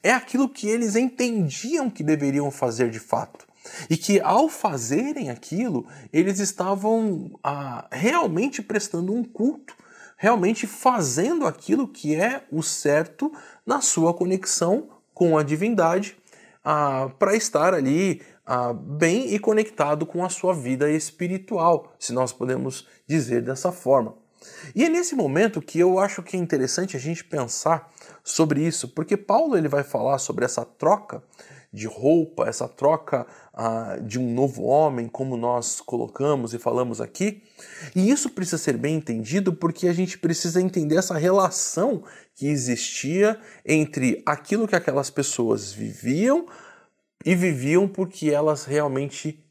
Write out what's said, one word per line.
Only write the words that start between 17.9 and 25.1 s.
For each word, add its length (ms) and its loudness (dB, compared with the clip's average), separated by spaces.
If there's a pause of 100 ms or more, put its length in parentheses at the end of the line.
ah, 260 -2
bem 640 0
e 40 0
conectado 680 0
com 180 -4
a 60 -4
sua 240 0
vida 360 0
espiritual, 1080 0
se 140 -8
nós 200 0
podemos 560 -4 (180)
dizer 360 0
dessa 280 -2
forma. 440 2 (600)
E 100 4
é 40 4
nesse 260 0